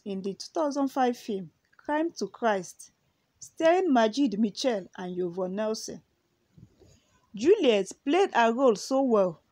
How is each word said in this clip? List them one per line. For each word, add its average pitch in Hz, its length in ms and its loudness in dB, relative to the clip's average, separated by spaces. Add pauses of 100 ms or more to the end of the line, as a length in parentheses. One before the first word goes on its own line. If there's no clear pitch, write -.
in 196 180 -8
the 196 120 -6
two - 200 -16
thousand 285 360 -2
five 247 260 0
film 190 340 -8 (280)
Crime 320 400 -4
to 196 100 -6
Christ, - 640 -4 (480)
starring 339 540 2
Majid 220 440 2
Mitchell 214 480 -2 (120)
and 180 200 -8
Yvonne 180 380 -4
Nelson. 220 460 -6 (1300)
Juliet 240 560 4 (140)
played 349 320 2
her 233 160 4
role 240 240 4
so 269 260 -2
well 202 380 2 (120)